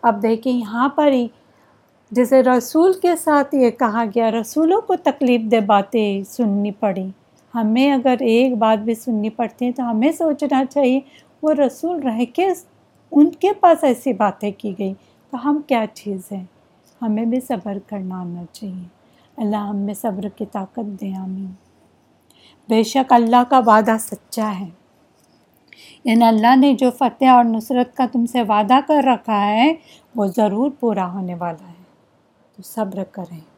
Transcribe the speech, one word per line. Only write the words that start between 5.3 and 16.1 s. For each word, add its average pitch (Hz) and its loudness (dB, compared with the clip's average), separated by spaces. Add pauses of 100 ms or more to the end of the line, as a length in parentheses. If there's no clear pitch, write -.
دہ 220 2
باتیں 202 0
سننی 202 -2
پڑی، 190 -4 (460)
ہمیں 233 2
اگر 254 2
ایک 247 2
بات 220 2
بھی 226 -4
سننی 220 -4
پڑتی 233 -6
ہے 247 -4
تو 240 -6
ہمیں 233 0
سوچنا 294 -2
چاہیے 269 0 (420)
وہ 311 0
رسول 302 -2
رہ 240 -2 (100)
کے 370 0 (640)
ان 302 6
کے 381 0
پاس 330 4
ایسی 247 0
باتیں 208 -2
کی 196 -10
گئی 196 -6 (380)
تو 254 -6
ہم 294 0
کیا 233 0 (100)
چیز 190 -12